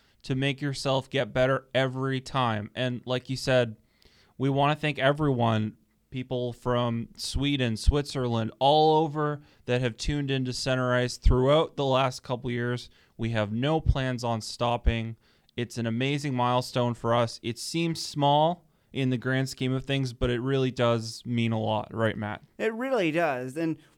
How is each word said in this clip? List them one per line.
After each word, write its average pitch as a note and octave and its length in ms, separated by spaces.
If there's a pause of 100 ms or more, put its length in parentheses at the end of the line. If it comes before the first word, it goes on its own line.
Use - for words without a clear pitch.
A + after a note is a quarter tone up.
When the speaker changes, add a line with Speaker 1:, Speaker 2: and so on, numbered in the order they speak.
(220)
Speaker 1:
to C#3 120
make C3+ 260
yourself C3+ 500
get B2+ 220
better C3 420
every C3 460
time. A#2 560
And B2 280
like B2 240
you C3 80
said, B2 400 (600)
we C3 100
wanna C#3+ 280
thank D3 240
everyone, A#2+ 760 (360)
people B2+ 420
from A#2+ 640
Sweden, C3 600
Switzerland, B2 840
all D#3 440
over D3 360 (240)
that B2 160
have A#2+ 160
tuned D3 340
into C3 220
Center B2+ 420
Ice B2 220
throughout C3+ 600
the C#3+ 80
last C3 380
couple B2 300
years. A#2+ 360 (280)
We A2+ 140
have G#2+ 220
no C#3+ 280
plans B2+ 420
on A#2 180
stopping. A#2 760 (400)
It's A#2+ 200
an A#2 100
amazing C3+ 480
milestone B2 600
for A#2 200
us. A#2+ 280
It A#2 160
seems E3 420
small D3+ 640 (280)
in C3 180
the B2+ 60
grand C3 320
scheme C3 240
of C3 120
things, C3+ 280
but A#2+ 180
it A#2+ 100
really C3 320
does A#2 520
mean A#2 280
a A2 80
lot, G#2+ 340
right, A2+ 240
Matt? G#2 240 (160)
Speaker 2:
It A3+ 160
really A3+ 380
does. C3+ 440
And D#3+ 200 (220)